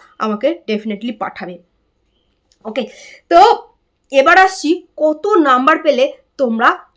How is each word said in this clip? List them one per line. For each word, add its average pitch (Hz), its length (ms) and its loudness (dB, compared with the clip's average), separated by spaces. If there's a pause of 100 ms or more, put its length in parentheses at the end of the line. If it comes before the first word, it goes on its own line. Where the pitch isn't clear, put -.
(240)
আমাকে 214 240 -4 (220)
definitely 214 420 -8 (100)
পাঠাবে। 180 320 -12 (1080)
ওকে, 220 180 -8 (480)
তো 339 100 6 (680)
এবার 285 280 4
আসছি 370 320 2 (260)
কত 311 280 -2 (240)
নাম্বার 269 300 2
পেলে 277 260 0 (340)
তোমরা 254 400 0 (180)